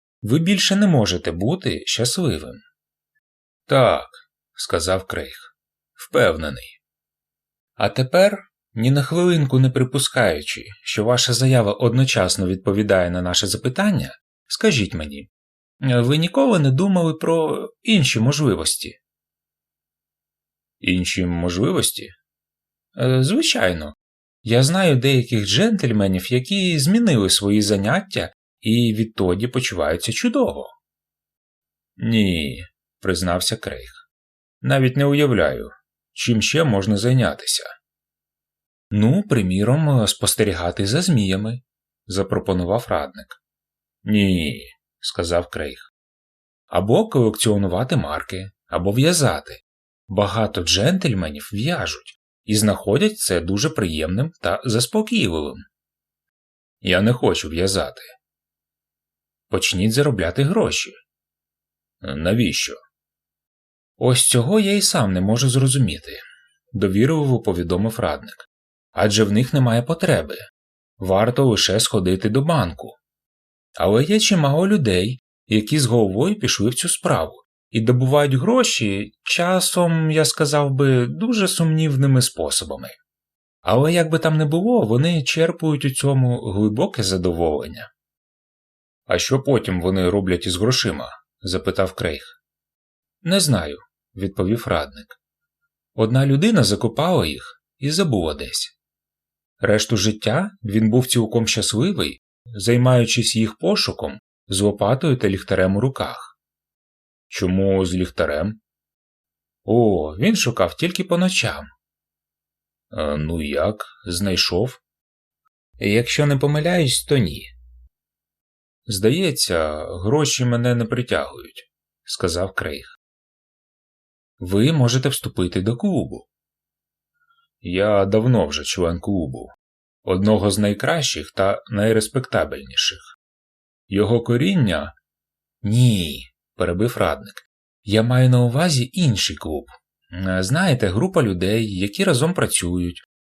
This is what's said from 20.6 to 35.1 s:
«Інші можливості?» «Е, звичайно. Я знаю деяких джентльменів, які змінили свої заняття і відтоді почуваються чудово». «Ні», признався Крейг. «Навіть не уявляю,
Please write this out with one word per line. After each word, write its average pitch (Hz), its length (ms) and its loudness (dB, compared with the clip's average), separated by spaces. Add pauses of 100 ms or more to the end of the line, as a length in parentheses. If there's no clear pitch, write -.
«Інші 90 460 0
можливості?» 90 840 -2 (880)
«Е, 131 260 2
звичайно. 139 680 0 (500)
Я 117 200 4
знаю 165 320 2
деяких 123 500 2
джентльменів, 107 840 0
які 170 480 0
змінили 156 500 4
свої 101 320 2
заняття 104 720 -2 (260)
і 113 340 2
відтоді 104 540 -2
почуваються 95 640 -4
чудово». 240 540 -2 (1300)
«Ні», 92 640 0 (360)
признався 90 580 -2
Крейг. - 340 -12 (720)
«Навіть 131 360 2
не 143 80 2
уявляю, 104 640 2 (440)